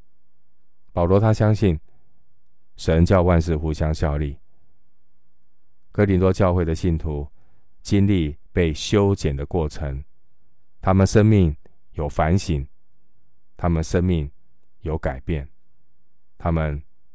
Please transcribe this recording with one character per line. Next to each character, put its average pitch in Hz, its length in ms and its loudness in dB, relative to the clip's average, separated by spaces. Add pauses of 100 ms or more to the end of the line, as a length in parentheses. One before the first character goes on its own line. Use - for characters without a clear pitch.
(920)
保 87 120 2
罗 95 160 6
他 110 120 6
相 107 220 4
信 90 240 2 (1000)
神 85 300 4
叫 92 160 6
万 87 180 6
事 80 160 0
互 78 160 -2
相 78 220 0
效 76 220 0
力。 71 200 -4 (1600)
哥 104 120 4
林 95 140 6
多 92 140 6
教 92 200 4
会 90 120 4
的 82 100 2
信 82 240 2
徒 73 300 -4 (540)
经 98 220 4
历 87 320 2 (140)
被 85 240 2
修 101 400 4
剪 71 220 0
的 71 100 -4
过 80 220 0
程， 71 340 -6 (800)
他 95 120 2
们 95 140 8
生 107 180 6
命 95 300 6 (380)
有 76 160 -4
反 80 300 4
省， 73 280 -2 (880)
他 - 120 0
们 82 140 2
生 87 200 2
命 85 260 2 (520)
有 80 160 -4
改 65 240 -4
变， 73 280 -4 (880)
他 87 120 -2
们 78 300 0 (340)